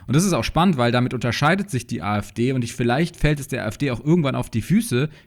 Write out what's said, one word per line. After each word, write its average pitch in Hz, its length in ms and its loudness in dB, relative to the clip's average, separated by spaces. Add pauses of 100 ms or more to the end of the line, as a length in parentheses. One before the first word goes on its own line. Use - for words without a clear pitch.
Und 127 100 0
das 175 80 4
ist 190 80 0
auch 120 100 0
spannend, 165 360 2
weil 120 120 2
damit 123 220 0
unterscheidet 143 560 0
sich 123 180 -4
die - 140 -8
A 104 160 -2
F 101 160 -6
D 120 200 0
und 127 120 0
ich, 117 80 -8
vielleicht 131 440 0
fällt 147 240 0
es 131 80 -12
der 107 180 -6
A - 20 -4
F - 80 -6
D 139 140 -2
auch 117 120 -6
irgendwann 147 340 2
auf 123 120 -4
die 110 140 -4
Füße. 151 480 0 (160)